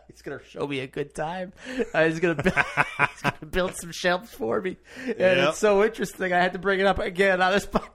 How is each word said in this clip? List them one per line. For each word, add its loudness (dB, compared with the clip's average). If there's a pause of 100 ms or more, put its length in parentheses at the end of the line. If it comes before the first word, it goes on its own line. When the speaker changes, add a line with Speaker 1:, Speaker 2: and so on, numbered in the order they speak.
Speaker 1:
he's -20
gonna -12 (100)
show -8
me -4
a -8
good -8
time. -8 (400)
Uh, 4
he's 0
gonna 2
bu-, 0
<laughs> 0
he's -2
gonna -4
build -2
some -12
shelves -2
for -4
me. -6 (280)
And -4
Speaker 2:
Yep. 6
Speaker 1:
it's -2
so 6
interesting. -2
I 4
had 2
to -8
bring 0
it 2
up 2
again 2
on 4
this 2
podcast. -2